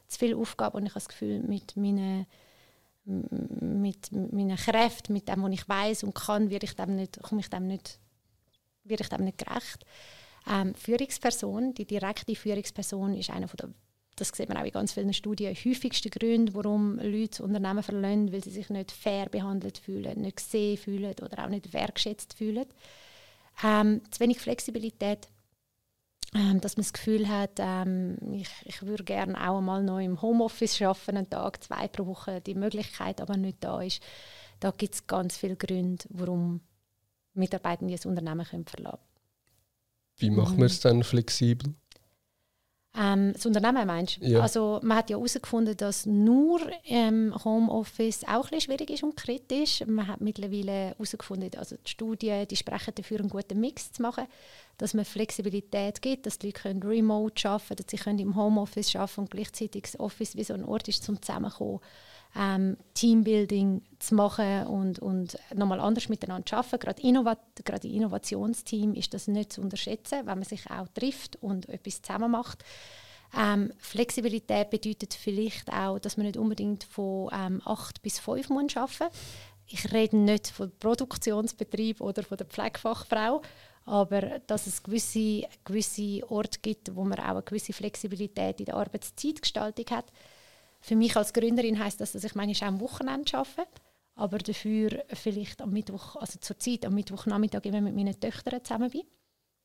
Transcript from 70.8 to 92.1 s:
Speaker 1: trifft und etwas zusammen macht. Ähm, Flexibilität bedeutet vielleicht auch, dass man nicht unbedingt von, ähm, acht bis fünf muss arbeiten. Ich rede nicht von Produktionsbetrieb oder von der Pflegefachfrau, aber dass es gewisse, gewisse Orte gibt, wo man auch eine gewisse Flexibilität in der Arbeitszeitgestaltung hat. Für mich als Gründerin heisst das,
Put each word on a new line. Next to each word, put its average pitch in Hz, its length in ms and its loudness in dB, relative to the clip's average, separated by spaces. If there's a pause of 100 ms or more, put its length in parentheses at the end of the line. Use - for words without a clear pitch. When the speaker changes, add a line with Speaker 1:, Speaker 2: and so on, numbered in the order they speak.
Speaker 1:
trifft - 480 -4
und 196 280 -2
etwas - 320 -8
zusammen 214 300 0
macht. 233 320 -2 (760)
Ähm, 208 400 4
Flexibilität 214 920 0
bedeutet 214 440 -2
vielleicht - 580 -2
auch, 190 280 -2
dass - 180 -6
man 208 80 2
nicht 208 120 -2
unbedingt 208 460 0
von, 190 500 -4
ähm, 190 320 -2
acht - 360 -4
bis - 180 -4
fünf 262 300 -2
muss 277 260 0
arbeiten. 285 380 -2 (540)
Ich - 260 -8
rede 220 240 6
nicht 208 320 6
von 196 280 -6
Produktionsbetrieb 220 1200 0
oder 202 220 -2
von 196 140 -8
der 170 100 -8
Pflegefachfrau, 226 920 0 (440)
aber 202 600 2
dass 208 200 -2
es - 160 -6
gewisse, 214 640 0 (160)
gewisse 208 680 -2
Orte 208 320 -2
gibt, 202 340 -6
wo 185 80 -4
man 190 160 0
auch - 100 -4
eine 185 140 -4
gewisse 208 300 -6
Flexibilität 196 840 -4
in 202 80 -8
der - 80 -4
Arbeitszeitgestaltung - 1120 -4
hat. 233 160 -4 (760)
Für - 140 2
mich 220 220 6
als 208 160 2
Gründerin 233 460 4
heisst 202 200 -4
das, 208 120 -4